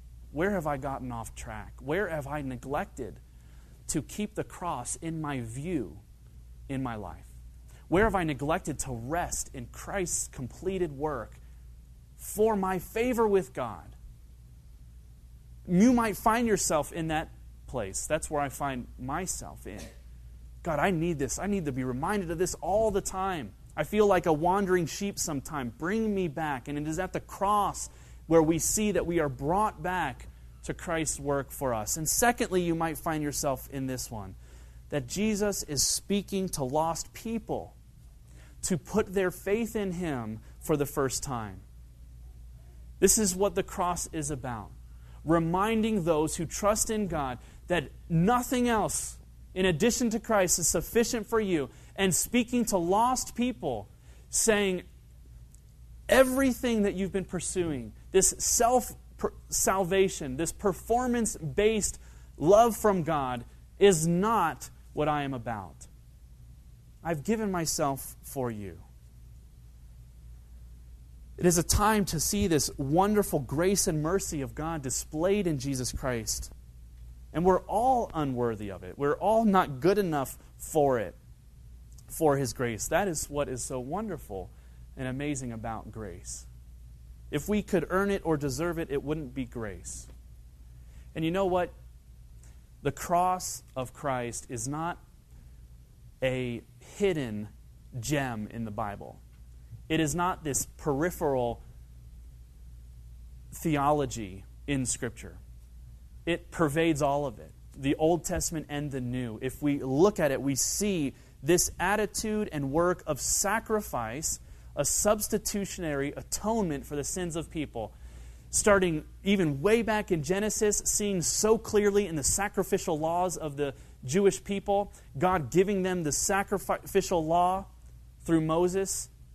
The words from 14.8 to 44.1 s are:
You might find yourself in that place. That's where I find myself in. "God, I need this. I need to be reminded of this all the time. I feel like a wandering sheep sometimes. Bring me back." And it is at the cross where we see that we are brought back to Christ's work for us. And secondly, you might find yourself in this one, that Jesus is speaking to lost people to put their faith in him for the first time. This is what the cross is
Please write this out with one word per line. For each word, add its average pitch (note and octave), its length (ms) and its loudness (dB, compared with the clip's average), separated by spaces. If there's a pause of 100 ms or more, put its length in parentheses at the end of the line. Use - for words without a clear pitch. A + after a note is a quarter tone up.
You G3 260 8
might A3+ 240 2
find A#3 300 4
yourself F3 440 2
in E3 180 -4
that D#3 200 0 (380)
place. G2+ 400 -4
That's D#3 240 -2
where D3 100 0
I C#3 80 -2
find C3 380 -4 (100)
myself C3 680 -6
in. G2+ 140 -10 (800)
"God, D#3 160 0
I F3 100 4
need E3 300 2
this. C3 180 -2
I F3 80 -6
need G3 200 0
to C#3+ 60 0
be B2+ 120 -2
reminded E3 480 -2
of E3 80 -2
this F3+ 160 0
all G#3 340 2
the G3 120 0
time. F#3 520 -4 (240)
I D3+ 80 2
feel G#3 220 4
like F#3 180 6
a E3 80 6
wandering F3+ 540 4
sheep G3+ 300 -4
sometimes. C3+ 600 -4
Bring G#3 360 0
me F#3+ 140 2
back." C#3+ 400 -4
And C#3+ 100 -4
it D3+ 80 -2
is D#3 140 -2
at F#3 140 -4
the D#3 80 -4
cross G3 680 0 (380)
where E3 160 8
we D#3+ 160 4
see G#3+ 320 2
that D#3+ 160 0
we E3+ 120 2
are D3 100 2
brought D3+ 520 0
back E3+ 460 -4 (360)
to D#3 100 -6
Christ's E3 460 -4
work C#3 300 -2
for C3 240 -2
us. G#2+ 220 -2
And D#3 140 -2
secondly, A#3 520 2
you E3+ 140 2
might E3 220 -2
find D#3 260 -2
yourself C#3 460 -2
in C3+ 180 -4
this B2+ 240 -6
one, G2+ 240 -10 (540)
that C#3 180 -4
Jesus G3+ 560 0
is C#3+ 180 -2
speaking G3 680 0
to D3 140 -4
lost D#3 500 -2
people A3 600 -6 (880)
to F3+ 140 0
put G#3 360 -2
their F#3 180 2
faith G#3+ 440 -2
in G3 180 -2
him B2+ 480 -4 (180)
for D#3+ 160 -2
the C#3+ 100 0
first C3+ 380 -2
time. A2 380 -6 (1400)
This G3 180 8
is G3+ 160 2
what F#3 220 2
the F#3+ 80 2
cross F3 440 -2
is D3+ 220 -4